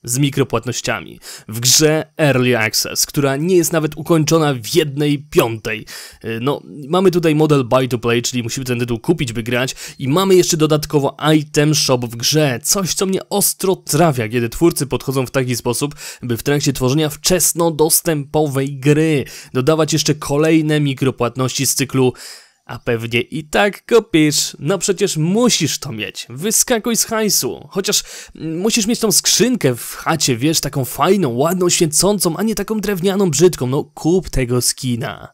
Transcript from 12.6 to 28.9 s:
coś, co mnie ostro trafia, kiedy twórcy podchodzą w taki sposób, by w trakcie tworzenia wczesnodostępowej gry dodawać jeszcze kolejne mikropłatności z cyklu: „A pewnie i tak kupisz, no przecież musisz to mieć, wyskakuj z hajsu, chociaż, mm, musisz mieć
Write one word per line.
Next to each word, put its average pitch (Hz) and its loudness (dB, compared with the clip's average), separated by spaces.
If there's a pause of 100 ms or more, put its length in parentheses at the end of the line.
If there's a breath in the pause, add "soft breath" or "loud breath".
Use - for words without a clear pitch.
coś, 190 -2
co 196 -2
mnie 190 -4
ostro 190 0
trafia, 143 0
kiedy 117 -2
twórcy 165 0
podchodzą 131 -2
w - -12
taki 127 0
sposób, 135 -4 (260 loud breath)
by 120 -4
w - -10
trakcie 143 0
tworzenia 139 0
wczesnodostępowej 151 0
gry 147 2 (280 loud breath)
dodawać 151 2
jeszcze 151 0
kolejne 151 2
mikropłatności 131 -2
z - -2
cyklu: 131 0 (520 loud breath)
„A 117 -14
pewnie 117 -2
i - -8
tak 202 -2
kupisz, 160 2
no 175 -2
przecież 185 -2
musisz 190 2
to - -10
mieć, 107 -10
wyskakuj 214 -2
z - 0
hajsu, 170 -2
chociaż, 196 -2 (320 loud breath)
mm, 160 -6
musisz 208 0
mieć 233 0